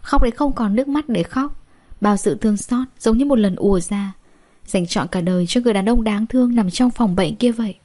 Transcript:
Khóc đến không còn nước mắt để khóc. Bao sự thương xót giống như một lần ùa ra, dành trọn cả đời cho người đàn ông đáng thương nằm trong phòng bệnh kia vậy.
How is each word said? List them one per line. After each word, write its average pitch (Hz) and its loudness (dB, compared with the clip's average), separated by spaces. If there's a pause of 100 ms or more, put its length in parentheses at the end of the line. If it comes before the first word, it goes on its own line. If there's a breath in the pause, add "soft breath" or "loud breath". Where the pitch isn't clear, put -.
Khóc 277 2
đến 233 2
không 285 0
còn 208 0
nước 269 0
mắt 294 -2
để 220 0
khóc. 277 -4 (420 soft breath)
Bao 208 2
sự 190 0
thương 214 0
xót 254 -4 (100)
giống 226 2
như 277 2
một 277 2
lần 202 2
ùa 202 2
ra, 196 -8 (540 soft breath)
dành 175 -2
trọn 175 -4
cả 185 -2
đời 180 0
cho 247 0
người 233 2
đàn 196 2
ông 240 2
đáng 214 0
thương 247 0
nằm 202 2
trong 247 2
phòng 196 0
bệnh 214 0
kia 240 2
vậy. 226 -4 (100)